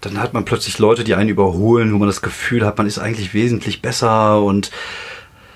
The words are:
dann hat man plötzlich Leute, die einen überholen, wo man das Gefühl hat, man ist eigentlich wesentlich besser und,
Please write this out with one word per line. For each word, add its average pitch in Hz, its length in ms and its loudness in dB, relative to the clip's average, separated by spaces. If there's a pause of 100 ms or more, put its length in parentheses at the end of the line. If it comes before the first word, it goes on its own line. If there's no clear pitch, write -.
dann 101 200 -6
hat 117 140 -4
man 107 100 -2
plötzlich - 320 -4
Leute, 110 260 4
die 107 120 0
einen 104 140 2
überholen, 104 600 2
wo 104 60 2
man 101 100 4
das 98 140 -2
Gefühl 117 420 -2
hat, 104 140 0
man 107 80 0
ist 101 140 -4
eigentlich 107 340 -6
wesentlich 110 480 -2
besser 110 640 2
und, 98 260 2 (880)